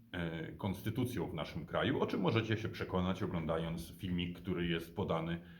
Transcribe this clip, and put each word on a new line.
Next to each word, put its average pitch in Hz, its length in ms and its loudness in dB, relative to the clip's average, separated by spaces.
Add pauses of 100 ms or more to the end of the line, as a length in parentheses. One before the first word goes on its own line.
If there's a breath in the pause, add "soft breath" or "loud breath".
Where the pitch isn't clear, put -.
(120)
e, 82 400 -2
konstytucją 98 720 0
w 90 80 -4
naszym 78 320 -4
kraju, 82 340 2
o 220 60 2
czym - 140 0
możecie 113 360 4
się - 120 -2
przekonać, 92 540 0
oglądając 82 760 -2
filmik, 87 420 0
który 87 260 0
jest 82 300 0
podany 85 440 2 (200 loud breath)